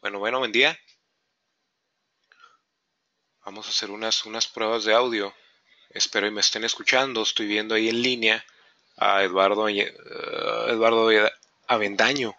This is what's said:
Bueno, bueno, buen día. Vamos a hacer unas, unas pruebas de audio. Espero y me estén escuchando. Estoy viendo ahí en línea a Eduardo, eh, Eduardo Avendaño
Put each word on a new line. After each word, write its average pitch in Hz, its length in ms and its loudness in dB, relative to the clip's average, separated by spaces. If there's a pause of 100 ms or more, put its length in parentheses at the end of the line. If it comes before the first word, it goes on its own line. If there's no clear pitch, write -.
Bueno, 101 160 -8
bueno, 113 200 -4
buen 120 140 -4
día. 139 260 0 (2750)
Vamos 104 200 -14
a - 40 -10
hacer 101 200 -4
unas, 110 360 -4
unas 113 220 -6
pruebas 110 360 -4
de 110 80 2
audio. 113 420 2 (540)
Espero - 380 -2
y 107 40 0
me 104 120 -4
estén 110 220 0
escuchando. 123 580 0
Estoy 107 240 -2
viendo 107 280 -2
ahí 110 140 2
en 117 140 0
línea 113 420 0 (540)
a 98 240 2
Eduardo, 98 440 2
eh, 101 300 -2 (720)
Eduardo 113 400 4 (600)
Avendaño 110 720 0